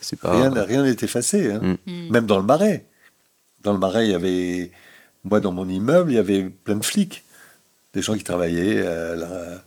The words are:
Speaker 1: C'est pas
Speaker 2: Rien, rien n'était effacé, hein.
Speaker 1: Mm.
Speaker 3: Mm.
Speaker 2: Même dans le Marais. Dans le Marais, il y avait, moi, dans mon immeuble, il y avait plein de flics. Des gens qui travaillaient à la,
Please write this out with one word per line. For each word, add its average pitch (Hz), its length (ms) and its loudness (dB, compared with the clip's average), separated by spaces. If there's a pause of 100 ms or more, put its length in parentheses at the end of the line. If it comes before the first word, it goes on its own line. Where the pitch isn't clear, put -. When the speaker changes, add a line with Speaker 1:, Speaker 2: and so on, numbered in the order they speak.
Speaker 1:
C'est - 180 -10
pas - 180 0
Speaker 2:
Rien, 131 140 4
rien 117 320 0
n'était 123 220 0
effacé, 120 480 0
hein. 92 320 -2
Speaker 1:
Mm. 185 60 -10
Speaker 3:
Mm. 170 200 -8
Speaker 2:
Même 117 140 4
dans 101 140 2
le 95 40 -2
Marais. 156 420 2 (760)
Dans 104 80 0
le 101 80 0
Marais, 95 280 2
il 104 40 4
y 95 40 4
avait, 90 560 -2 (520)
moi, 104 160 2
dans 95 140 0
mon 92 160 -6
immeuble, 139 420 2
il 123 40 2
y 113 40 6
avait 98 240 2
plein 95 320 -6
de 107 80 -4
flics. - 400 -2 (720)
Des 98 80 -2
gens 107 140 -2
qui 101 80 -8
travaillaient 87 600 0
à 82 300 -4
la, 87 520 -10